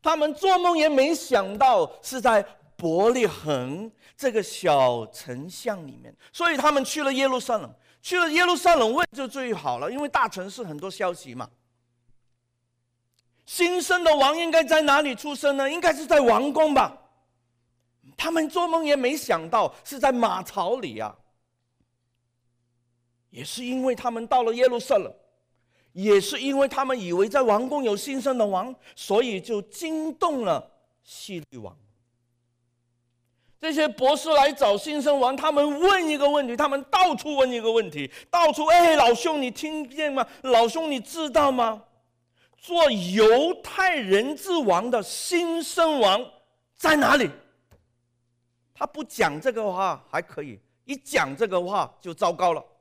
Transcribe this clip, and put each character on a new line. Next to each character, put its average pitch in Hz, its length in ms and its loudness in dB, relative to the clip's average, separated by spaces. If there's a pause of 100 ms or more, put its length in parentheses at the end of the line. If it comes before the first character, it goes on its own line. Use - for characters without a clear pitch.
他 320 140 0
们 302 180 0
做 370 240 2
梦 349 180 2
也 311 120 4
没 285 260 2
想 202 420 -2
到 208 320 4 (140)
是 262 180 -8
在 214 240 2 (320)
伯 175 340 2
利 247 140 2
恒 151 680 -4 (260)
这 262 160 -2
个 208 100 0
小 127 640 2
城 127 420 -14
乡 185 380 -10
里 123 100 -20
面， 120 180 -20 (180)
所 339 200 -2
以 285 40 -2
他 294 160 2
们 269 120 0
去 302 200 -6
了 277 100 0
耶 269 140 2
路 254 100 0
撒 233 180 -4
冷。 127 160 -8 (300)
去 359 160 -4
了 339 140 2
耶 349 120 2
路 349 120 2
撒 349 180 4
冷 233 180 2
问 330 200 0
就 262 160 -10
最 254 260 -6
好 139 240 -6
了， 147 120 -6
因 262 100 -8
为 294 80 -6
大 233 200 0
城 196 220 -12
市 240 140 -14
很 156 120 -12
多 185 140 -12
消 180 240 -6
息 - 180 -18
嘛。 117 160 -14 (2000)
新 359 340 0
生 359 220 0
的 320 140 6
王 277 200 2
应 330 140 -4
该 320 140 4
在 311 180 2
哪 285 180 4
里 277 140 -4
出 294 180 -12
生 277 240 -2
呢？ 277 140 0
应 339 100 -6
该 330 140 2
是 302 100 -8
在 294 160 4
王 247 320 2
宫 311 220 2
吧。 240 240 0 (1160)
他 330 160 -4
们 320 160 0
做 349 180 -2
梦 330 180 -2
也 285 120 2
没 269 200 -2
想 165 320 -2
到 190 240 0 (120)
是 277 140 -14
在 269 120 2
马 208 320 0
槽 202 380 -4
里 120 180 -10
啊。 107 180 -10 (2250)
也 - 140 -16
是 247 200 -12
因 254 200 -4
为 254 100 0
他 240 160 -6
们 226 160 -10
到 254 160 2
了 226 100 -2
耶 240 140 2
路 240 120 2
撒 - 200 0
冷， 143 160 -6 (800)
也 196 280 4
是 208 200 -6
因 269 180 -2
为 277 80 4
他 269 180 -4
们 262 140 -2
以 175 140 -6
为 190 160 2
在 269 140 0
王 233 260 2
宫 285 140 -2
有 208 140 -2
新 269 240 -8
生 254 160 -2
的 226 80 2
王， 202 300 -4 (220)
所 214 260 0
以 208 180 -4
就 202 220 -6
惊 311 520 -8
动 294 300 -2
了 156 260 -2 (320)
希 - 380 -16 (100)
律 131 80 -18
王。 92 180 -18 (1800)
这 311 140 -6
些 302 140 0
博 262 300 0
士 311 140 -8
来 285 220 4
找 302 240 2
新 302 240 -6
生 285 180 2
王， 254 180 0
他 311 160 -2
们 294 280 0
问 359 280 4
一 302 100 -2
个 285 100 2
问 285 180 2
题， 240 100 -6
他 294 120 0
们 277 220 -4
到 359 240 4
处 294 220 -6
问 262 140 2
一 240 100 -4
个 226 100 -2
问 226 200 0
题， 143 200 -10 (180)
到 339 240 4
处 311 220 -2
，“哎， 339 220 8
老 240 180 6
兄， 302 260 -2
你 247 100 -4
听 311 380 -8
见 285 240 -4
吗？ 254 140 -2 (160)
老 233 260 4
兄， 320 220 -4
你 269 80 -4
知 311 320 -8
道 285 200 4
吗？ 226 340 -2 (760)
做 339 320 2
犹 220 720 4
太 370 320 0
人 233 420 0
之 370 200 -4
王 220 340 2
的 233 120 0
新 339 600 -2
生 311 380 0
王 208 280 2 (480)
在 311 200 2
哪 277 200 4
里？” 208 140 2 (1400)
他 - 100 -6
不 294 200 -12
讲 160 360 -2
这 262 120 -2
个 214 200 -4
话 180 380 -4
还 165 100 -4
可 160 220 -14
以， 117 160 -14 (260)
一 269 120 -10
讲 269 400 -4
这 233 100 -2
个 185 160 -2
话 180 380 -4
就 175 120 -12
糟 170 200 -2
糕 170 200 0
了。 147 120 -6 (160)